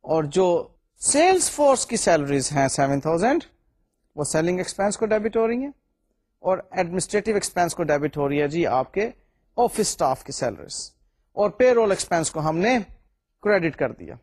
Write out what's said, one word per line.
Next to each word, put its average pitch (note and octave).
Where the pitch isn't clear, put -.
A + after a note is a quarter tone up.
اور D#3+
جو F3+
sales F4
force C#4+
کی A3+
salaries C#3+
ہیں C#3
سیون C#3
تھاؤزینڈ، F3
وہ D3+
selling E3
ایکسپنس G3
کو A3+
ڈیبٹ G#3+
ہو A3+
رہی A#3
ہیں، C#4
اور F#3
ایڈمنسٹریٹو F#3
ایکسپنس F3
کو F3
debit D3
ہو C#3+
رہی C#3+
ہے D3
جی E3
آپ C3
کے G#3
آفس A#3
staff C#3+
کی -
سیلریز، -
اور G#3
پے B3+
roll A3+
ایکسپنس E3+
کو D#3
ہم D#3+
نے A#3
کریڈٹ F#3
کر B2
دیا۔ D2+